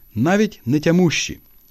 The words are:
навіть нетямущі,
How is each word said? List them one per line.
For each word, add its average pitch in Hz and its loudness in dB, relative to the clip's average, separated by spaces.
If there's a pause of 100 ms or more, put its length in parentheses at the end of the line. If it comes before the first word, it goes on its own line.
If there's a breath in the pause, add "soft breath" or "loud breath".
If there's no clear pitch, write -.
(160 soft breath)
навіть 196 0
нетямущі, 156 0 (320)